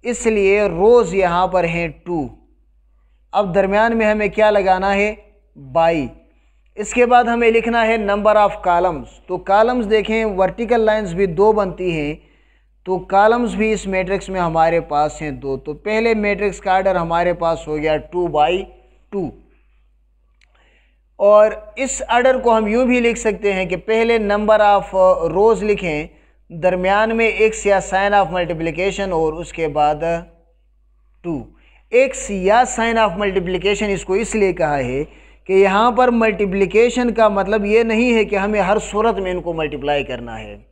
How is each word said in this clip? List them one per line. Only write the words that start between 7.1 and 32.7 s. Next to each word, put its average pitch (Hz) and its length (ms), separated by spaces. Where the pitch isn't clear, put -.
हमें 233 220
लिखना 233 320
है 220 160
number 208 380
of 208 160
columns। 175 420
तो 180 100
कॉलम्स 220 480
देखें, 214 380
वर्टिकल 202 560
लाइंस 214 320
भी 196 140
दो 196 260
बनती 185 400
हैं, 151 260
तो 185 120
कॉलम्स 214 440
भी 214 180
इस 202 140
मैट्रिक्स 190 440
में 190 100
हमारे 165 400
पास 147 320
हैं 143 180
दो। 135 160
तो 147 180
पहले 220 400
मैट्रिक्स 202 460
का 185 140
ऑर्डर 190 220
हमारे 170 360
पास 165 360
हो 151 80
गया 156 200
टू 175 320
by 151 240
टू। 180 180
और 208 600
इस 262 240
ऑर्डर 247 380
को 240 100
हम 220 180
यूँ 240 180
भी 247 140
लिख 233 160
सकते 202 360
हैं 185 160
कि 180 80
पहले 226 280
number 214 500
of 190 260
rows 208 260
लिखें, 180 460
दरमियान 185 640
में 220 380
x - 160
या 196 140
sign 196 360
of 175 160
multiplication 180 800
और 160 220
उसके 165 340
बाद 147 320
टू। 170 100
x 254 380
या 202 360
sign 233 340